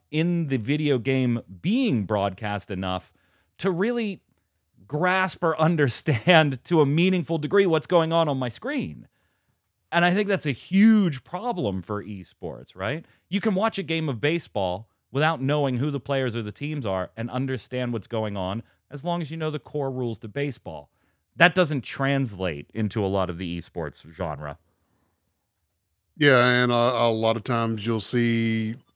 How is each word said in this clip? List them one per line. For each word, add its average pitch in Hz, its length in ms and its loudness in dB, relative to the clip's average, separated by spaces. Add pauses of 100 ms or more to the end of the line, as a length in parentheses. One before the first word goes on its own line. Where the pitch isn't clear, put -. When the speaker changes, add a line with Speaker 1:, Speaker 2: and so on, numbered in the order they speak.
(120)
Speaker 1:
in 165 380 0
the 135 80 0
video 139 420 0
game 123 420 0 (180)
being 202 440 0
broadcast 101 680 -2
enough 92 420 -4 (460)
to 190 140 -2
really 214 500 -2 (640)
grasp 180 580 0
or 160 160 2
<laughs> - 0 -
understand 156 1040 4
to 165 160 4
a 143 40 6
meaningful 165 540 2
degree 190 260 2
what's 160 220 0
going 165 260 2
on 165 160 4
on 135 80 0
my 127 120 -2
screen. 113 580 -6 (840)
And 170 100 2
I 180 100 4
think 202 140 0
that's 185 200 -2
a 143 40 0
huge 190 720 4
problem 180 600 -4
for 104 200 -6
esports, 87 720 -14
right? 113 300 -6 (240)
You 190 100 -2
can 214 140 0
watch 214 240 0
a 196 60 -2
game 160 260 -2
of 117 100 -2
baseball 107 680 -2 (220)
without 143 280 0
knowing 135 380 0
who 143 140 -2
the 139 80 -4
players 131 360 -2
or 117 60 -4
the 104 100 -6
teams 147 340 -8
are 95 300 -4
and 117 140 -6
understand 127 640 -4
what's 110 140 -6
going 110 280 -4
on 98 280 -4 (260)
as 143 160 -12
long 175 160 -4
as 139 80 -8
you 160 80 -10
know 156 140 -4
the 151 80 -6
core 139 320 -6
rules 123 280 -4
to 113 80 -12
baseball. 104 600 -8 (460)
That 170 180 4
doesn't 151 280 0
translate 104 920 -2
into 107 320 0
a - 20 2
lot 95 220 0
of 85 80 -8
the 87 220 -6
esports 80 520 -8
genre. 78 460 -8 (1600)
Speaker 2:
Yeah, 139 260 8
and 123 280 4
a, 120 40 4
a 120 360 4
lot 113 260 2
of 107 60 -8
times 113 420 -2
you'll 113 140 0
see, 113 760 0 (200)